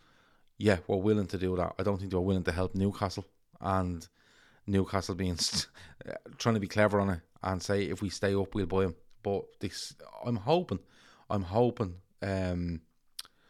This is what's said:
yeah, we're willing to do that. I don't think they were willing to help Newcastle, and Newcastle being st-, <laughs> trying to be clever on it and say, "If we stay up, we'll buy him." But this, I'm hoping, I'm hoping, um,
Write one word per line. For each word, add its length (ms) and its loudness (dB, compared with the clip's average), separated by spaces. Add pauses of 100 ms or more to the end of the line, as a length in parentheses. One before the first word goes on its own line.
(580)
yeah, 200 4 (100)
we're 80 2
willing 320 2
to 100 -6
do 180 -2
that. 220 -2
I 40 -2
don't 160 0
think 120 -8
they 60 0
were 60 4
willing 220 2
to 80 0
help 220 -2
Newcastle, 520 0 (340)
and 460 0 (600)
Newcastle 480 2
being 220 -2
st-, 320 -2 (340)
<laughs> 360 -12
trying 160 2
to 60 0
be 80 -2
clever 320 4
on 100 4
it 100 -2 (220)
and 200 -2
say, 220 0
"If 180 -4
we 80 -2
stay 240 0
up, 200 0
we'll 120 0
buy 180 2
him." 120 -2 (260)
But 220 -2 (160)
this, 340 -8 (300)
I'm 120 -2
hoping, 440 0 (480)
I'm 140 0
hoping, 520 2 (280)
um, 580 -2 (680)